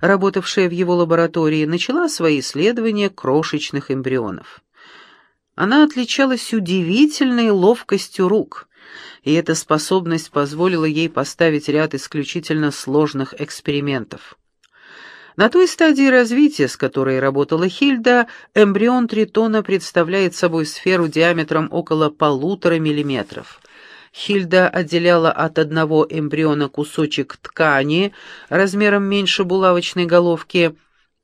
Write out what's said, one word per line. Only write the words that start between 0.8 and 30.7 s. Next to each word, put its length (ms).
лаборатории, 640
начала 460
свои 320
исследования 680
крошечных 800
эмбрионов. 720
Она 240
отличалась 680
удивительной 960
ловкостью 800
рук, 400
и 100
эта 220
способность 760
позволила 560
ей 240
поставить 580
ряд 280
исключительно 760
сложных 720
экспериментов. 960
На 140
той 180
стадии 420
развития, 580
с 100
которой 420
работала 480
Хильда, 600
эмбрион 540
тритона 560
представляет 720
собой 320
сферу 400
диаметром 640
около 400
полутора 640
миллиметров. 800
Хильда 560
отделяла 600
от 260
одного 500
эмбриона 640
кусочек 680
ткани 760
размером 560
меньше 380
булавочной 640
головки – 680